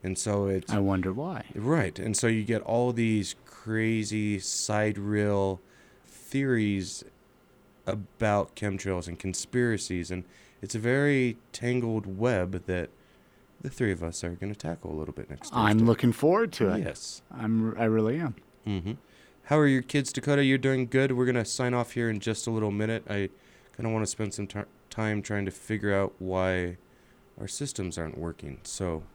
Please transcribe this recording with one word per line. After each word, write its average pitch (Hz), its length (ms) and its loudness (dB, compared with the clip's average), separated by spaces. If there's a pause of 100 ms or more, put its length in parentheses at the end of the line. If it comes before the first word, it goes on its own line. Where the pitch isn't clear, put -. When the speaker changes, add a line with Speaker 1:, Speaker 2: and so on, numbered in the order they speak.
Speaker 1:
And 92 160 -4
so 101 280 0
it's 95 260 0
Speaker 2:
I 107 80 2
wonder 95 320 2
why. 151 320 -6 (100)
Speaker 1:
Right. 113 460 0
And 107 160 -2
so 120 100 0
you 110 160 2
get 110 200 0
all 120 300 2
these 110 440 2 (100)
crazy 107 920 -2
side 107 580 0
rail 101 640 2 (460)
theories 110 1000 0 (800)
about 104 680 -2
chemtrails 92 540 -4
and 85 100 -10
conspiracies, 95 920 -2
and 92 140 -6 (360)
it's 98 140 -8
a 113 40 -2
very 127 580 2 (160)
tangled 113 640 -2
web 95 480 0
that 90 240 -2 (720)
the 135 100 -8
three 110 220 0
of 82 100 -4
us 82 220 -6
are 87 60 -4
gonna 98 240 -6
tackle 82 380 -8
a 78 40 -6
little 78 180 -6
bit - 160 -12
next - 220 -14
Speaker 2:
I'm 107 260 6
Speaker 1:
Thursday. 113 80 8
Speaker 2:
looking 117 260 6
forward 180 420 2
to 101 180 2
it. 196 120 0
Speaker 1:
Yes. - 460 -10
Speaker 2:
I'm, 110 480 0
I 117 60 2
really 110 340 2
am. 151 160 -4 (320)
Speaker 1:
Mm-hmm. 98 260 -2 (520)
How 156 140 4
are 151 80 8
your 135 160 4
kids, 139 300 -2
Dakota? 139 320 2
You're 135 140 6
doing 131 280 2
good. 131 260 2
We're 123 140 2
gonna 123 180 2
sign 123 300 0
off 120 180 0
here 117 160 0
in 107 120 -2
just 110 260 -4
a 117 40 -2
little 107 200 0
minute. 107 380 -2
I 101 200 -2 (480)
kinda 117 140 -2
wanna 110 160 0
spend - 280 -4
some 101 120 -6
ti-, 104 140 -8 (300)
time 107 320 0
trying 101 240 -2
to 92 40 -2
figure 104 440 -2
out 98 240 2
why 92 580 0 (640)
our 104 80 -8
systems 101 500 -6
aren't 82 200 -6
working. 76 440 -8
So. 82 400 -4 (120)